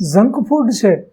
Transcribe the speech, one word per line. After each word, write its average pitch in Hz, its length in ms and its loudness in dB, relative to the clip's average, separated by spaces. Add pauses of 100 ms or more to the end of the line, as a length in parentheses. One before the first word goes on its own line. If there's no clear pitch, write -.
(120)
જંક 226 360 2
ફૂડ 285 220 0
છે 196 260 0 (160)